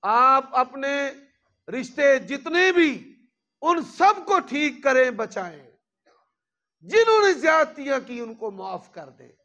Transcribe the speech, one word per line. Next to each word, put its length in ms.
आप 540
अपने 360
रिश्ते 600
जितने 440
भी, 200
उन 220
सब 420
को 160
ठीक 420
करें, 340
बचाएं। 500
जिन्होंने 500
ज्यादतियां 640
की, 200
उनको 320
माफ 400
कर 180
दें। 200